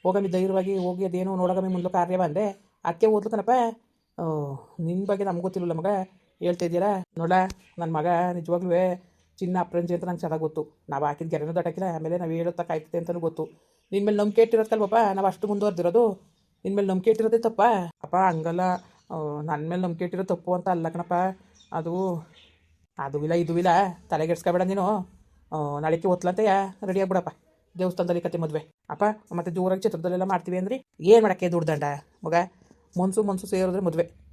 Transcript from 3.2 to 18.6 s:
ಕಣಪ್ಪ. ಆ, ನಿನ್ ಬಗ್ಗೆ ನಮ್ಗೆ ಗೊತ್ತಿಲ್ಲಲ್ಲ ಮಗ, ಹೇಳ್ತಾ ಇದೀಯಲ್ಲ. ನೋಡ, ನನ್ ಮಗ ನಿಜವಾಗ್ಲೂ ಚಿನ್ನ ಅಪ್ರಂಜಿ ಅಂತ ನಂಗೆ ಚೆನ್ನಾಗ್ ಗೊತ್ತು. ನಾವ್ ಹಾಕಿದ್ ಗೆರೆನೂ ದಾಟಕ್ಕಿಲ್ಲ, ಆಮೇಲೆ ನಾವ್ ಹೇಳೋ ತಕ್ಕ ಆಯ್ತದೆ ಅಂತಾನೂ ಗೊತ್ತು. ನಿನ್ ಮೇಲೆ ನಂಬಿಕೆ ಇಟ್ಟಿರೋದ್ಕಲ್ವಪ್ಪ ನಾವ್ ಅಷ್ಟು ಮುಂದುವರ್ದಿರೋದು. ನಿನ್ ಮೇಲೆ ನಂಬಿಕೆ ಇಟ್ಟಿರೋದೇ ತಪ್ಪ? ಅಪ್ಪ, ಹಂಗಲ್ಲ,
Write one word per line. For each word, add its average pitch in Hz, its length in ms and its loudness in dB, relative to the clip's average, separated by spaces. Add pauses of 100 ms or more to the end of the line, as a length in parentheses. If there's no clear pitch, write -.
ಕಣಪ್ಪ. 214 220 -2 (680)
ಆ, 170 40 -4 (560)
ನಿನ್ 180 280 -2
ಬಗ್ಗೆ 202 160 0
ನಮ್ಗೆ 175 180 -2
ಗೊತ್ತಿಲ್ಲಲ್ಲ 180 320 -2
ಮಗ, 165 140 -2 (520)
ಹೇಳ್ತಾ 175 260 -2
ಇದೀಯಲ್ಲ. 175 200 0 (320)
ನೋಡ, 165 160 0 (460)
ನನ್ 165 140 -4
ಮಗ 156 140 0 (260)
ನಿಜವಾಗ್ಲೂ 175 380 -2 (680)
ಚಿನ್ನ 180 200 -2
ಅಪ್ರಂಜಿ 175 340 -2
ಅಂತ 175 100 -2
ನಂಗೆ 175 160 -6
ಚೆನ್ನಾಗ್ 160 220 -4
ಗೊತ್ತು. 156 260 -4 (220)
ನಾವ್ 143 140 -2
ಹಾಕಿದ್ 147 260 -4
ಗೆರೆನೂ 156 260 -2
ದಾಟಕ್ಕಿಲ್ಲ, 175 400 -2
ಆಮೇಲೆ 160 220 -2
ನಾವ್ 165 140 -4
ಹೇಳೋ 165 200 -2
ತಕ್ಕ 170 200 -6
ಆಯ್ತದೆ 160 260 -6
ಅಂತಾನೂ 170 220 -4
ಗೊತ್ತು. 160 280 -4 (440)
ನಿನ್ 202 140 0
ಮೇಲೆ 208 120 2
ನಂಬಿಕೆ 208 240 2
ಇಟ್ಟಿರೋದ್ಕಲ್ವಪ್ಪ 220 540 2 (180)
ನಾವ್ 196 140 0
ಅಷ್ಟು 190 200 -2
ಮುಂದುವರ್ದಿರೋದು. 202 720 2 (420)
ನಿನ್ 196 120 -4
ಮೇಲೆ 202 120 0
ನಂಬಿಕೆ 190 220 2
ಇಟ್ಟಿರೋದೇ 220 280 2
ತಪ್ಪ? 226 240 0 (420)
ಅಪ್ಪ, - 120 -6
ಹಂಗಲ್ಲ, 170 460 0 (500)